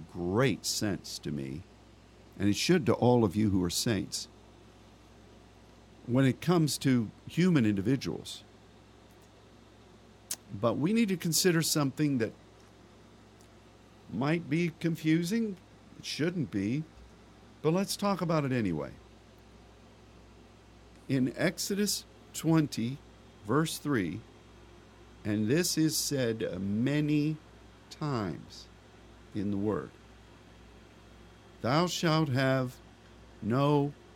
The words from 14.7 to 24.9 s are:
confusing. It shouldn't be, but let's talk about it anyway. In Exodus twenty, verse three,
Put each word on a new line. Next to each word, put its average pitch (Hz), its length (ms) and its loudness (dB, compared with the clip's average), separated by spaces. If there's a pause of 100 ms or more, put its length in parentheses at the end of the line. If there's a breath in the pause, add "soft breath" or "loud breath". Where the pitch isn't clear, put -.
confusing. 175 800 0 (400)
It - 80 -18
shouldn't 160 440 -2
be, 110 340 -2 (760)
but 160 140 2
let's 190 240 -2
talk 202 240 -2
about 160 240 0
it 127 60 -2
anyway. 85 400 -2 (2250)
In 131 300 0
Exodus 196 680 -2 (260)
twenty, 147 640 0 (500)
verse 151 300 0
three, 107 440 -2 (1080)